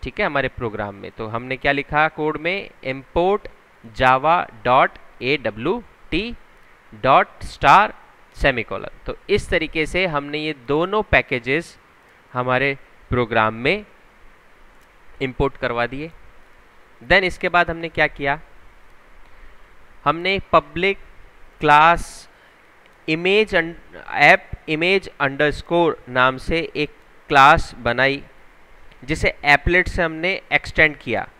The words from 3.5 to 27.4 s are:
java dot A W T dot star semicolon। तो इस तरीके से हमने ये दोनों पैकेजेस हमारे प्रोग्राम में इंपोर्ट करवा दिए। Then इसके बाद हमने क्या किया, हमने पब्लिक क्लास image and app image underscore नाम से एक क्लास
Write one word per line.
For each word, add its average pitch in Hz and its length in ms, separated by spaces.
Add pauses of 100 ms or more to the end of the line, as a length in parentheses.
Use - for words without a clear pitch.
java 131 540 (280)
dot 139 320 (240)
A 131 220
W 113 300 (380)
T 160 100 (720)
dot 135 520
star 160 400 (500)
semicolon। 110 680
तो - 100 (140)
इस 202 200
तरीके 160 360
से 180 220
हमने 147 320
ये 151 140 (140)
दोनों 180 340 (100)
पैकेजेस 131 680 (540)
हमारे 127 460 (340)
प्रोग्राम 113 440
में 165 300 (1400)
इंपोर्ट 135 360
करवा 120 300
दिए। 143 240 (880)
Then 175 220
इसके 180 260
बाद 170 200
हमने 165 200
क्या 156 200
किया, 143 300 (1700)
हमने 175 340 (120)
पब्लिक 165 460 (640)
क्लास 156 680 (800)
image 185 460
and 170 200 (500)
app 180 300 (160)
image 175 400 (120)
underscore 147 720 (160)
नाम 127 300
से 165 200 (160)
एक 147 140 (400)
क्लास 147 500